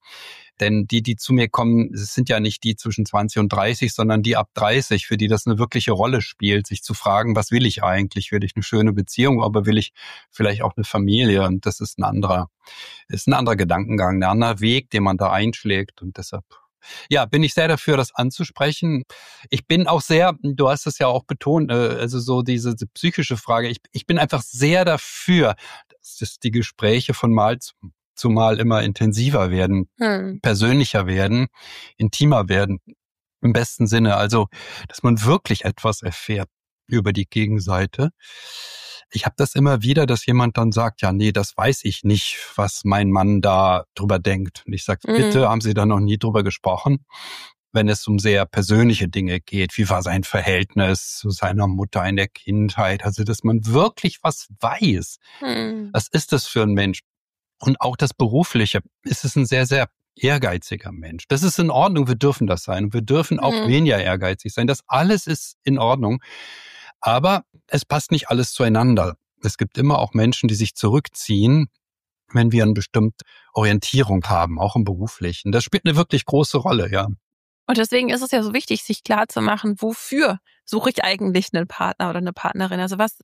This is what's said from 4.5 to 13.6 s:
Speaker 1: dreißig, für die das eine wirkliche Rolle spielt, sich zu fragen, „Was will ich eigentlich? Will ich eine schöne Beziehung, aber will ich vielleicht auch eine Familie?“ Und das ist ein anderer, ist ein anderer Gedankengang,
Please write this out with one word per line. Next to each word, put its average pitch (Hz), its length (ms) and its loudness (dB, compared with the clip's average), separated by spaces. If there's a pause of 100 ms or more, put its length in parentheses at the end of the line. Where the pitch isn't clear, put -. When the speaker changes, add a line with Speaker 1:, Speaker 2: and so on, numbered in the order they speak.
Speaker 1:
dreißig, 110 520 0
für 113 100 -2
die 104 120 0
das 107 180 0
eine 110 120 0
wirkliche 117 340 0
Rolle 120 280 2
spielt, 104 460 -2
sich - 160 -10
zu - 120 -6
fragen, 104 420 0
„Was 107 160 -2
will 123 140 2
ich - 180 -2
eigentlich? 95 480 -2
Will 104 120 0
ich - 120 -6
eine 107 80 -4
schöne 110 280 2
Beziehung, 113 500 0
aber 104 240 0
will 107 120 2
ich - 140 -4 (380)
vielleicht 104 320 -2
auch - 140 -4
eine 110 80 -2
Familie?“ 101 600 2
Und 92 200 -2
das 98 140 -4
ist - 180 -10
ein 95 60 -2
anderer, 92 440 -2 (600)
ist - 200 -4
ein 135 60 4
anderer 120 220 0
Gedankengang, 95 600 0